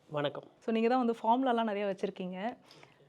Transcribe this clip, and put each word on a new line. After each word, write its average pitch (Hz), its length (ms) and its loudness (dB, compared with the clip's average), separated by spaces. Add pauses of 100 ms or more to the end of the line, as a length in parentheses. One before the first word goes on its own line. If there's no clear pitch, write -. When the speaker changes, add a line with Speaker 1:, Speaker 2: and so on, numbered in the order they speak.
Speaker 1:
வணக்கம். 147 340 -2 (160)
Speaker 2:
So, 226 160 -2
நீங்க 226 140 2
தான் 247 180 2
வந்து 226 160 0
ஃபார்முலாலாம் 233 420 4
நிறைய 208 220 -2
வச்சிருக்கீங்க. 196 680 -4 (520)